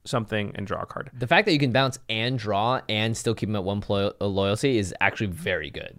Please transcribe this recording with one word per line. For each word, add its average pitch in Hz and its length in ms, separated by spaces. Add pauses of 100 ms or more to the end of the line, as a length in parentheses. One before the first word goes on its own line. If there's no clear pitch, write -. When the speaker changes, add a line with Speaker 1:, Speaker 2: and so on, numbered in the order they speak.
Speaker 1:
something 107 520
and 98 100
draw - 160
a - 40
card. - 300
Speaker 2:
The 123 120
fact 202 180
that 202 60
you 151 80
can 139 120
bounce 131 260 (100)
and 113 300
draw 107 500
and 110 280
still 117 180
keep 110 140
them 107 80
at 98 80
one 101 160
plo-, 101 400
uh, 98 60
loyalty 101 500
is 98 240
actually 98 280
very 82 420
good. - 280